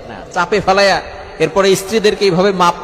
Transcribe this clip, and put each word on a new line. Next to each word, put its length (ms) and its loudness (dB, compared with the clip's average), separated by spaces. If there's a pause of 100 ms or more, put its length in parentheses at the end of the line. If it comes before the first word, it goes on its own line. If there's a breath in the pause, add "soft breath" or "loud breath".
না। 120 -14 (120)
চাপে 280 -2
ফেলাইয়া 420 2 (360)
এরপরে 380 2
স্ত্রীদেরকে 480 0
এইভাবে 280 2
মাপ 320 2